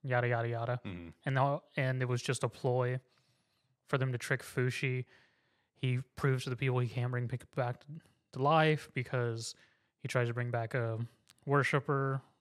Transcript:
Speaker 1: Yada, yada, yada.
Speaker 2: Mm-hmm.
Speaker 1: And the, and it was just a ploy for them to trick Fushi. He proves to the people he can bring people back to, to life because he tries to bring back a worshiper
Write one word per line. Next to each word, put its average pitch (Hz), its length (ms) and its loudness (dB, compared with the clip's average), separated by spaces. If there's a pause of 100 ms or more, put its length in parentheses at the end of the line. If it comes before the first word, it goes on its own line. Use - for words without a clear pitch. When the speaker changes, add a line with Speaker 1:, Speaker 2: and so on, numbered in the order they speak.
Speaker 1:
Yada, 123 260 2
yada, 117 200 0
yada. 117 380 -2
Speaker 2:
Mm-hmm. 87 220 -8 (180)
Speaker 1:
And 135 100 0
the, 139 240 2 (160)
and 131 240 0
it 123 80 -2
was 123 140 0
just - 220 -2
a 123 40 0
ploy 127 520 0 (880)
for 143 100 2
them 131 140 0
to 123 60 -2
trick 131 240 -2
Fushi. 127 640 -2 (720)
He 127 240 0 (180)
proves 131 280 0
to 135 60 -4
the 123 60 -4
people 127 220 0
he 123 100 0
can 123 220 -4
bring 123 180 -4
people 123 280 -8
back 123 240 -2
to, - 60 -20 (460)
to 127 100 -4
life 156 520 4
because 120 600 -2 (460)
he 139 80 -8
tries 123 200 2
to 120 60 -2
bring 120 160 -2
back 117 240 -4
a 113 240 0 (460)
worshiper 135 760 2 (180)